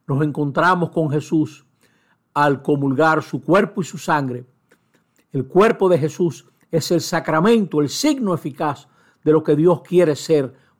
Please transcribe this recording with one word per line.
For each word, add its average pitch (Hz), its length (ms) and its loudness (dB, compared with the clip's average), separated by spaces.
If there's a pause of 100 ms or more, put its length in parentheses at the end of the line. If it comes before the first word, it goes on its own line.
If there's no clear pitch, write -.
nos 143 180 -2
encontramos 156 680 0
con 160 180 -2
Jesús 151 560 -4 (680)
al 143 260 0
comulgar 143 640 0
su 139 180 -10
cuerpo 196 400 0
y 160 40 -6
su - 120 -14
sangre. 131 480 -4 (880)
El 131 160 -6
cuerpo 196 420 2
de 175 80 4
Jesús 151 480 -4 (240)
es 165 220 -4
el 170 100 0
sacramento, 165 800 0
el 139 80 0
signo 262 460 -2
eficaz 147 520 -6 (360)
de 156 80 2
lo 156 120 4
que 156 120 2
Dios 160 260 2
quiere 165 340 2
ser 147 380 -2 (260)